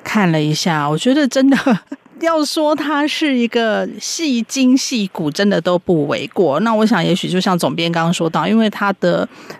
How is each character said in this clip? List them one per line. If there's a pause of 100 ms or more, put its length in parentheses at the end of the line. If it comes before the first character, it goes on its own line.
看
了
一
下，
我
觉
得
真
的
<laughs>
要
说
它
是
一
个 (140)
戏
精
戏
骨，
真
的
都
不
为
过。
那
我
想
也
许
就
像
总
编
刚
刚
说
到，
因
为
它
的， (320)